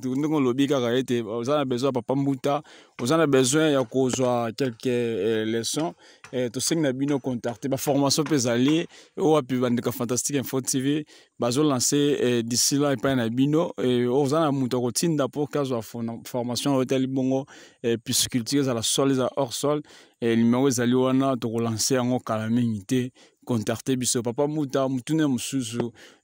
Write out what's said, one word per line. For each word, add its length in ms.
ndenge 300
olobi 320
kaka 260
ete, 300
oza 360
na 60
besoin 220
ya 60
Papa 240
Mbuta, 460
oza 160
na 120
besoin 440
ya 120
kozwa 680
quelques, 360
eh, 580
leçons, 480
eh, 180
tosengi 320
na 100
bino 280
contacter. 500
Ba 60
formation 480
mpe 100
ezali, 540
oyo 140
wapi 240
bandeko 380
Fantastique 460
Info 220
T 200
V, 260
bazo 240
lancer, 580
eh, 220
d'ici 340
là 160
epai 220
na 140
bino. 500
Eh, 320
oza 300
na 100
moto 280
akotinda 500
po 180
kazwa 340
fona-, 460
formation 480
oyo 80
etali 240
bongo, 400
eh, 180
pisciculture 600
ezala 200
sol, 300
ezala 240
hors 180
sol. 260
Eh, 160
numéro 300
ezali 280
wana, 420
tokolancer 640
yango 200
kala 320
mingi 340
te. 280
Contacter 520
biso. 260
Papa 240
Mbuta, 420
mutune 380
mosusu, 640